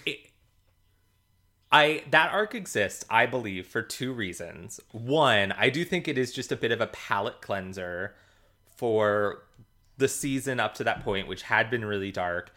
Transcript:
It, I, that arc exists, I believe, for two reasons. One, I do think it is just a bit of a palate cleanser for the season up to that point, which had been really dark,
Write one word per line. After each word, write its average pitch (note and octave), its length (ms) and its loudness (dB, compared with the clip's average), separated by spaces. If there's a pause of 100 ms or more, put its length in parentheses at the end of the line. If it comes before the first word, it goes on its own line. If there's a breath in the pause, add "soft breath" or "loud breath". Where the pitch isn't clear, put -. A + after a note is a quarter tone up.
It, - 140 -6 (1500)
I, D3+ 380 6
that D#3 220 4
arc G#3 220 -2
exists, A2+ 560 -2
I A#2 160 6
believe, A2 400 -4
for - 160 -4
two B2 300 -8
reasons. F2+ 680 -10 (140)
One, A#2 600 4
I A2 180 2
do D#3+ 140 -2
think E3 220 -4
it C#3+ 100 -2
is B2+ 160 0
just C3+ 200 -6
a B2+ 40 -4
bit A#2 140 0
of A2+ 100 0
a A2 80 0
palate - 520 -4
cleanser F#2 760 -8 (600 soft breath)
for G#2 680 2 (540)
the C3+ 120 2
season C3+ 520 -2
up G#2+ 140 0
to A#2 100 -6
that A2+ 180 0
point, G2 240 -2
which F#2 160 -10
had A2+ 280 2
been A#2 140 -2
really G2 280 -4
dark, F2 440 -4